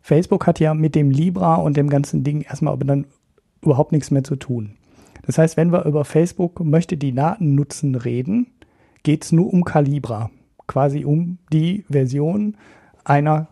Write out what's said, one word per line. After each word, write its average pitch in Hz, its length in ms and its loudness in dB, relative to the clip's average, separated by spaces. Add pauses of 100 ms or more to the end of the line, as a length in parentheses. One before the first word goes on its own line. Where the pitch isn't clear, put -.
Facebook 180 440 0
hat 170 140 0
ja 156 140 2
mit 156 220 0
dem 143 140 4
Libra 170 460 2
und 156 220 0
dem 143 120 2
ganzen 143 340 0
Ding 147 180 -2
erstmal 147 320 -4
aber 135 120 -4
dann 139 220 0 (540)
überhaupt 143 300 2
nichts 156 200 -2
mehr 135 120 2
zu 139 120 -6
tun. 113 400 -8 (500)
Das - 120 -2
heißt, 160 200 2
wenn 165 140 2
wir 170 140 0
über 147 200 0
Facebook 175 580 -2
möchte 160 320 2
die 139 180 -4
Daten 147 420 0
nutzen 143 400 -2
reden, 127 520 -2 (560)
geht's 151 280 0
nur 170 200 2
um 175 140 2
Calibra. 131 640 -2 (380)
Quasi 139 380 -2
um 170 320 -2 (160)
die 170 360 -2
Version 147 680 -2 (480)
einer 151 460 2